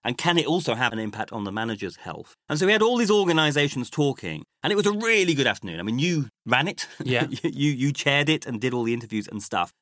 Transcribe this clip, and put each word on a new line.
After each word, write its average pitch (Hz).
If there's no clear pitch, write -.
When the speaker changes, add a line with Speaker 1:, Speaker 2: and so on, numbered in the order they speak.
Speaker 1:
And 120
can 170
it 135
also 156
have 120
an 113
impact 107
on 107
the 98
manager's 101
health? -
And 151
so 185
we 202
had 214
all 240
these 220
organisations 151
talking, 107
and 170
it -
was 202
a 208
really 208
good 135
afternoon. 90
I 90
mean, 113
you 156
ran 127
it. -
Speaker 2:
Yeah. 123
Speaker 1:
<laughs> -
You, 131
you, 147
you 139
chaired 143
it 156
and 117
did 123
all 120
the 117
interviews 110
and 104
stuff. 87